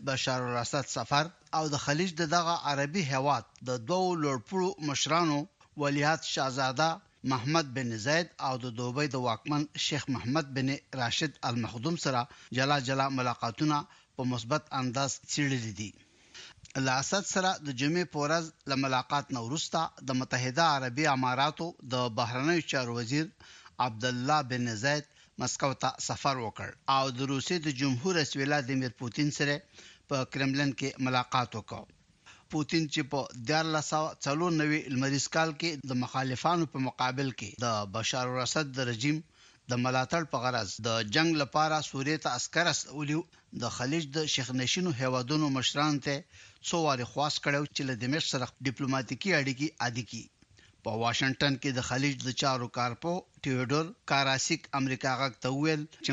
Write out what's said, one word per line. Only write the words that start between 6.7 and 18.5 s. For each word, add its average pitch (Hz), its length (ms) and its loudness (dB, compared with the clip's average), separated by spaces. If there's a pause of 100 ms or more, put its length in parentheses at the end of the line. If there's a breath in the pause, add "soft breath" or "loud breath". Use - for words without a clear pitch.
محمد 143 360 2 (100)
بن 120 180 -2 (100)
زید 160 240 4 (180)
او 135 60 0 (120)
د - 20 -6 (140)
دوبۍ 127 340 0
د 127 100 -2
واکمن 147 400 2 (220)
شیخ 147 180 -2 (100)
محمد 127 320 0 (100)
بن 131 120 2 (320)
راشد 127 380 0 (120)
المخدوم 120 540 -2
سره 131 160 2 (380 loud breath)
جلا 143 200 4 (100)
جلا 135 180 2 (120)
ملاقاتونه 123 600 0 (380 loud breath)
په 135 60 -4 (100)
مثبت 123 300 -2 (180)
انداز 131 300 0 (200)
څېړلي 131 480 0
دي. 101 120 -8 (920 loud breath)
له 131 80 4 (100)
اسد 196 280 -2
سره 185 200 2 (160)
د - 20 -4 (120)
جمعې 165 320 2
په 156 120 -4
ورځ 165 200 2 (280)